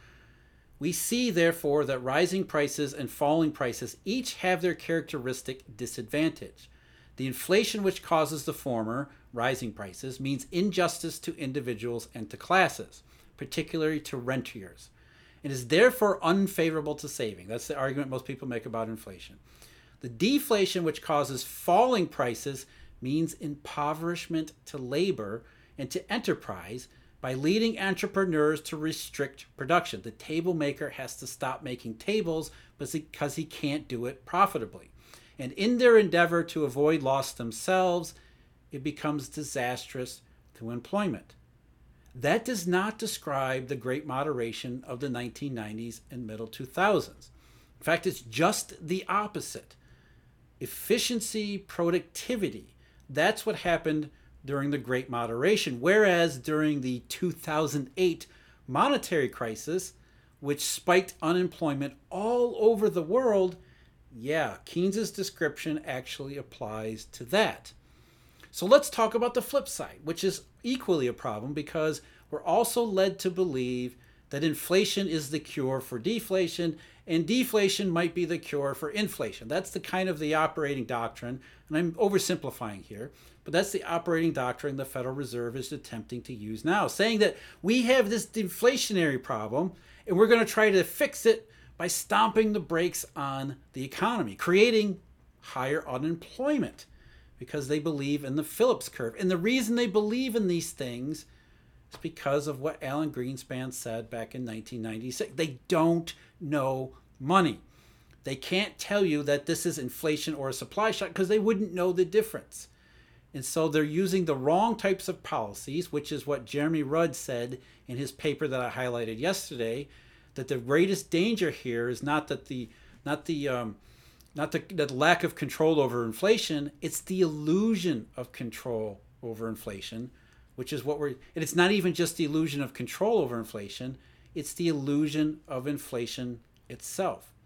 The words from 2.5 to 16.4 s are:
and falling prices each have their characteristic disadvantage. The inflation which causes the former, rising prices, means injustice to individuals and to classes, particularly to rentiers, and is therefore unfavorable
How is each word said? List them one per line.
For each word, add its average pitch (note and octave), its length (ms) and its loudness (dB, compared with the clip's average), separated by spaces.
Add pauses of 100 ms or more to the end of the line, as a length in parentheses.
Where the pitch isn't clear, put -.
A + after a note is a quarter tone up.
and C#3 160 -6
falling D3+ 420 4
prices B2 540 -4
each B3+ 300 -2
have F#3 260 0
their F3 140 2
characteristic C3 1000 -6
disadvantage. B2 920 -4 (460)
The C3 120 -4
inflation G3 560 2
which F#3+ 200 0
causes D#3 420 2
the D3 80 -2
former, A#2+ 560 -2 (240)
rising B2 400 -2
prices, A2 460 -12
means C3+ 320 -4
injustice F3 680 0
to - 180 -8
individuals A#2+ 760 -4
and A2 160 -10
to - 80 -12
classes, - 680 0 (340)
particularly D#3 640 -2
to D3+ 160 -8
rentiers, A#2+ 720 -6 (540)
and C#3+ 80 -6
is B2 160 -6
therefore G3+ 560 6
unfavorable E3 720 2